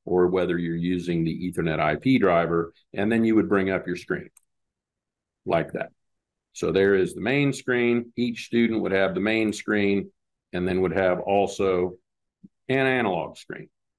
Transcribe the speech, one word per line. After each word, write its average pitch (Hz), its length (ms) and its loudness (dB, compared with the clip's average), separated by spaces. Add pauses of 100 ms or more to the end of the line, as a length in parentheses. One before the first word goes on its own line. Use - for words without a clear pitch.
or 90 220 4
whether 90 320 0
you're 85 180 -4
using 85 480 -2
the 82 280 -6
Ethernet 80 280 -2
I 76 160 0
P 131 220 2
driver, 85 540 2 (200)
and 101 180 -2
then 117 140 2
you 110 100 2
would 98 140 4
bring 98 220 2
up 92 160 -2
your 87 100 -4
screen - 320 -8 (1160)
like 82 260 0
that. - 180 -8 (640)
So 82 180 -2
there 98 240 4
is 92 200 2
the 90 60 -12
main 139 320 0
screen. 120 640 0
Each 120 280 -4
student 113 380 2
would 92 100 -2
have 95 220 2
the 92 60 -2
main 110 320 0
screen 101 580 0 (420)
and 90 160 -4
then 92 140 0
would 87 140 0
have 92 240 2
also 95 720 0 (760)
an 131 180 0
analog 107 500 -2
screen. - 320 -16 (300)